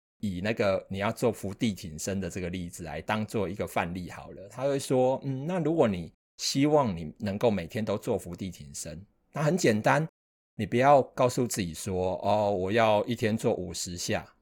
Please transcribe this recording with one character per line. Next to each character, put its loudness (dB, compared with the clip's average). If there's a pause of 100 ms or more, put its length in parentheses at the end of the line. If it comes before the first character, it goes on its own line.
(200)
以 -4
那 0
个 0
你 -4
要 0
做 0
伏 -8
地 0
挺 -10
身 -4
的 -4
这 -6
个 -4
例 -6
子 -14
来 -8
当 -2
做 -2
一 -8
个 -6
范 -2
例 -8
好 -16
了。 -16
他 -6
会 0
说， 2
嗯， -6
那 -2
如 0
果 4
你 -4 (240)
希 2
望 4
你 -8
能 -4
够 4
每 0
天 -4
都 0
做 -2
伏 -10
地 -6
挺 -16
身， -10 (300)
那 -4
很 4
简 4
单， 4 (500)
你 -2
不 0
要 8
告 2
诉 2
自 -2
己 -4
说， -2
哦， 4
我 0
要 6
一 -2
天 2
做 2
五 -6
十 -8
下， -4 (120)